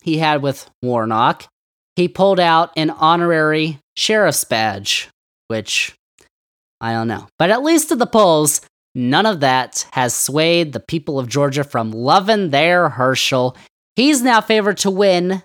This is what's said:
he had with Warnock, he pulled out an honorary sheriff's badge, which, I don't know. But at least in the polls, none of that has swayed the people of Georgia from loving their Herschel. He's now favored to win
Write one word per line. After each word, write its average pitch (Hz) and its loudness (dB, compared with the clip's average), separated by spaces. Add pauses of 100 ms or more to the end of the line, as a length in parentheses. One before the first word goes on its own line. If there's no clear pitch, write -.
he 160 -4
had 151 0
with 135 -6 (100)
Warnock, 117 -2 (520)
he 175 0
pulled 190 2
out 170 2
an 160 0
honorary 160 0 (160)
sheriff's 208 0
badge, 110 -4 (400)
which, - -6 (840)
I 113 -6
don't 113 -4
know. 107 -8 (120)
But 170 2
at 240 0
least 311 0
in 277 -2
the 226 0
polls, 160 2 (340)
none 131 0
of 196 -2
that 127 0
has 123 -2
swayed 160 0
the 117 -8
people 151 -6
of 127 -6
Georgia 143 -2
from 113 -6
loving 185 0
their 165 4
Herschel. 127 0 (400)
He's 269 2
now 240 4
favored 214 0
to 202 -2
win 185 0